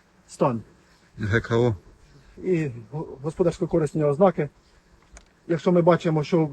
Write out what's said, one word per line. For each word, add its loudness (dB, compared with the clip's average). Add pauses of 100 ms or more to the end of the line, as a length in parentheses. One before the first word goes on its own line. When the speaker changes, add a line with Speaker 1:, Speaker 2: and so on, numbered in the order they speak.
(280)
Speaker 1:
стан. -2 (560)
Speaker 2:
Г 0
К -2
О. 2 (680)
Speaker 1:
І -2 (200)
го-, -12
господарсько-корисні -2
ознаки. 2 (1000)
Якщо 0
ми 4
бачимо, 2
що, 0